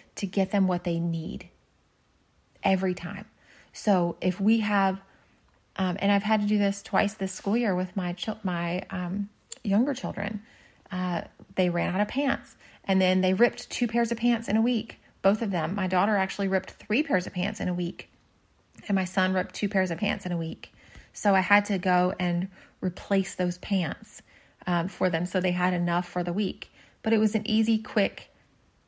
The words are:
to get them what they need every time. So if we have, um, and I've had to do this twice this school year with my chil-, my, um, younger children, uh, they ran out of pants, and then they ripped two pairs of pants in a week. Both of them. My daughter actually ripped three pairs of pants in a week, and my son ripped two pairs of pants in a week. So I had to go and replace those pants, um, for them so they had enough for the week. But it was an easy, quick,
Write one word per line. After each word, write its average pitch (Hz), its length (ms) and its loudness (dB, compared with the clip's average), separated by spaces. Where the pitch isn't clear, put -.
to - 100 -4
get 185 260 0
them 196 160 4
what 180 180 0
they 170 140 0
need 165 500 -4
every 185 300 2
time. - 320 -10
So 180 480 2
if 185 180 0
we 220 200 4
have, 196 420 0
um, 185 240 -2
and 202 120 2
I've 202 120 2
had 214 180 2
to 208 60 0
do 208 100 2
this 202 240 0
twice 196 320 0
this 190 180 -4
school 208 260 -2
year 220 180 0
with 180 200 -2
my 180 180 -4
chil-, - 300 -6
my, 175 460 -2
um, 185 400 -4
younger 233 300 2
children, 202 480 -6
uh, 180 300 -2
they 180 140 4
ran 170 240 0
out 190 80 0
of 208 60 0
pants, - 480 -2
and 190 180 2
then 185 200 4
they 185 120 4
ripped - 360 2
two - 180 -2
pairs 233 240 0
of 226 60 -2
pants 233 300 0
in 214 100 0
a 220 40 4
week. 240 380 -2
Both 214 200 4
of 202 100 -2
them. 165 240 -2
My 185 120 -2
daughter 190 280 2
actually 196 320 -2
ripped 185 240 -2
three 254 320 -2
pairs 185 240 0
of - 60 -12
pants - 260 -4
in 185 80 -2
a 180 60 0
week, - 360 -6
and 202 80 2
my 190 100 2
son 190 280 0
ripped 185 220 -4
two 202 140 -2
pairs 185 220 0
of 160 80 -4
pants 156 260 -4
in 175 60 -4
a 175 60 -2
week. 165 360 -8
So 202 200 2
I 190 60 6
had 202 260 4
to 196 120 -2
go 180 420 2
and 175 280 0
replace 190 540 -2
those 180 240 -2
pants, - 600 -4
um, 175 200 0
for 190 220 0
them 170 160 0
so 180 140 -2
they 180 120 0
had 180 220 0
enough 175 340 0
for 180 160 -4
the 175 100 -4
week. 196 360 -4
But 220 120 0
it 214 60 4
was 214 140 2
an 214 160 -2
easy, 220 300 2
quick, - 520 -2